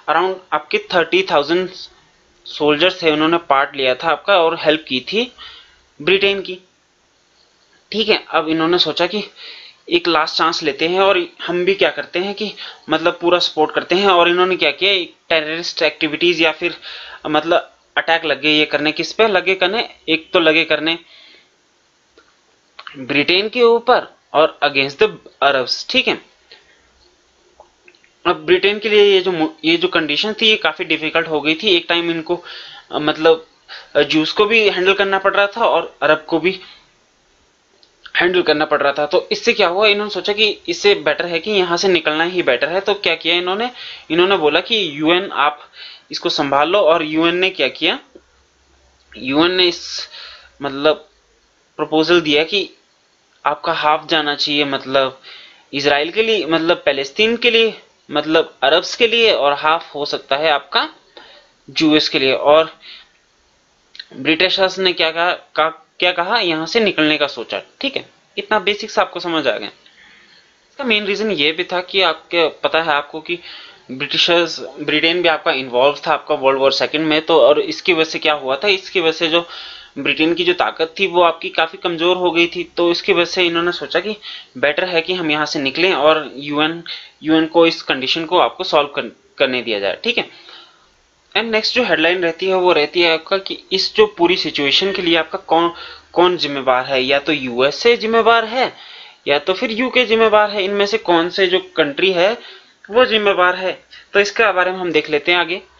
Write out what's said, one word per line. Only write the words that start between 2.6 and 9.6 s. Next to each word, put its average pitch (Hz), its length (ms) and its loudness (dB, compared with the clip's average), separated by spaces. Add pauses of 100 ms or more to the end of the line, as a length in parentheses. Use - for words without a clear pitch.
थे, 165 80 2
उन्होंने 156 260 2
part 143 400 2
लिया 131 180 2
था 165 140 -4
आपका 180 300 2
और 165 220 2
help 156 280 0
की 131 120 -2
थी 226 320 -4 (680)
ब्रिटेन 196 400 2
की, 185 160 -12 (1300)
ठीक 208 160 -2
है। 202 220 -4
अब 156 180 -2
इन्होंने 160 300 0
सोचा 170 280 -2
कि 208 180 -6 (640)